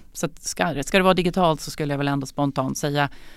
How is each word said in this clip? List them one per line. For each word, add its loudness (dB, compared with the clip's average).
Så -4
att -10
ska, -2
ska 2
det 6
vara 6
digitalt, 2
så -10
skulle -4
jag 0
väl 0
ändå 0
spontant -2
säga, 0